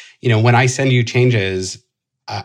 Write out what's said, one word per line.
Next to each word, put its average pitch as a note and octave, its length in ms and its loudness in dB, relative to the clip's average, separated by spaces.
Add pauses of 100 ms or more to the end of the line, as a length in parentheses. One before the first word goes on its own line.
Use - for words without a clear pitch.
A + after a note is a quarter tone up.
(200)
You - 80 -2
know, A2 120 2
when A#2+ 160 4
I C3 100 2
send C3+ 240 0
you B2 140 2
changes, G2 760 -2 (460)
I, G2+ 180 -10